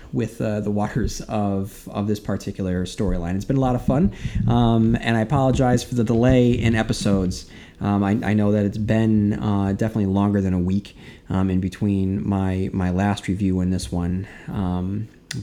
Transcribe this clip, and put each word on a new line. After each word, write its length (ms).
with, 300
uh, 180
the 120
waters 500
of, 680
of 180
this 120
particular 640
storyline. 520
It's 100
been 120
a 20
lot 160
of 100
fun, 260
um, 540
and 140
I 60
apologize 600
for 100
the 100
delay 480
in 220
episodes. 760
Um, 240
I, 200
I 100
know 200
that 120
it's 140
been, 540
uh, 400
definitely 340
longer 340
than 140
a 40
week, 380
um, 220
in 80
between 680
my, 460
my 160
last 380
review 320
and 120
this 200
one, 360
um, 600